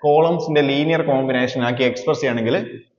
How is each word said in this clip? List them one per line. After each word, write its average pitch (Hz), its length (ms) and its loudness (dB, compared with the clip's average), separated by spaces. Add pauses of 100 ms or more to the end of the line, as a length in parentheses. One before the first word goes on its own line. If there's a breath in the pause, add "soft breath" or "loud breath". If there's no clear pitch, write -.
കോളംസിന്റെ 151 640 2
ലീനിയർ 160 400 0
കോമ്പിനേഷൻ 131 580 -2
ആക്കി 127 220 0
എക്സ്പ്രസ് - 320 -2
ചെയ്യണമെങ്കിൽ 120 340 0 (400)